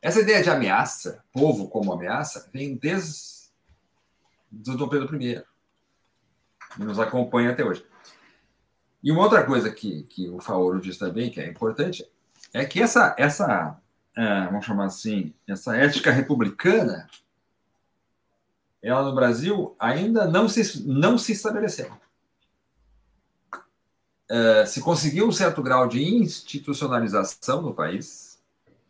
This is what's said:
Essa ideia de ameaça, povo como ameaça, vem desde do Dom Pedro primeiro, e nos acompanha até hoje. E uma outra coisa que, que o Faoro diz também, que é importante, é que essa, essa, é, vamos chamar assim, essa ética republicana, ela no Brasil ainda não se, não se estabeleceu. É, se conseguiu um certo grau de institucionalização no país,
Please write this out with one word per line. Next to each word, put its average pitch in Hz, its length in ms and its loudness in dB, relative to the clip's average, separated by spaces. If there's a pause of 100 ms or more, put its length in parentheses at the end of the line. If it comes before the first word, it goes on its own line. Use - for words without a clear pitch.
Essa 170 160 4
ideia 202 220 4
de 175 80 2
ameaça, 123 720 -2 (100)
povo 127 340 2
como 101 240 -4
ameaça, 98 640 -6
vem 139 220 -8
desde 160 760 -6 (1000)
do 117 260 -8
Dom 143 100 -2
Pedro 139 200 -2
primeiro, 123 360 -6 (1400)
e 101 40 -8
nos 104 160 -6
acompanha 120 500 0
até - 160 -2
hoje. 95 180 -4 (1160)
E 143 100 0
uma 170 120 4
outra 208 200 6
coisa 120 280 0
que, 87 320 -10
que 90 260 -10
o 90 100 -12
Faoro 92 400 0
diz 92 200 -10
também, 107 320 -4
que 85 100 -12
é 85 80 -8
importante, 117 580 -4 (460)
é 135 100 -2
que 165 200 0
essa, 233 340 4
essa, 120 640 0 (340)
é, 101 300 0
vamos 98 180 -4
chamar 101 220 -2
assim, 98 480 -6 (140)
essa 104 280 -6
ética 147 360 2
republicana, 127 1000 0 (1700)
ela 131 220 2
no 135 100 -2
Brasil 131 640 0
ainda 185 480 2
não 202 200 4
se, 208 400 -2
não 165 300 4
se - 140 -2
estabeleceu. 208 600 -4 (2500)
É, 113 380 6
se - 140 -6
conseguiu 165 460 2
um 220 40 4
certo 160 320 0
grau 127 240 4
de 120 160 0
institucionalização 139 1600 -2
no 151 100 -6
país, - 640 -8 (540)